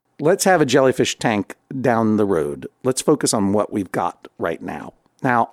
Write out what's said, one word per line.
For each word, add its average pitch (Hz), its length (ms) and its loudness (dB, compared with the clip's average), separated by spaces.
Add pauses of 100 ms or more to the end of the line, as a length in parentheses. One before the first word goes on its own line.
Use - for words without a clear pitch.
(200)
Let's 202 260 0
have 185 160 4
a 147 40 2
jellyfish 131 540 2
tank 107 360 -2 (240)
down 113 380 2
the 104 80 2
road. 73 420 -2 (160)
Let's 127 180 -2
focus 147 320 0
on 101 200 0
what 104 180 0
we've 101 200 -4
got - 360 -6 (100)
right 85 240 -4
now." 80 320 -12 (280)
Now, 120 320 0